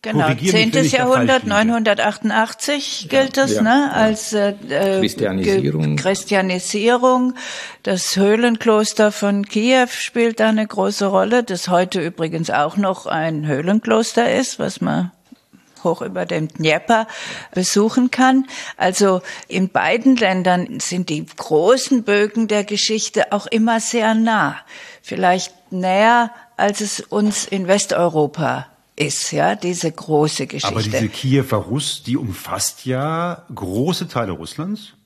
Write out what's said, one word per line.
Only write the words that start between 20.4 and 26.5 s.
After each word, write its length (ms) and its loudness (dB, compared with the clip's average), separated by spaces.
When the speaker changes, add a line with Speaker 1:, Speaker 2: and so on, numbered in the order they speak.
Speaker 1:
sind 300 -4
die 160 -4
großen 680 2
Bögen 420 2
der 160 0
Geschichte 680 -2
auch 140 -2
immer 340 2
sehr 340 0
nah. 420 2
Vielleicht 500 0
näher, 580 2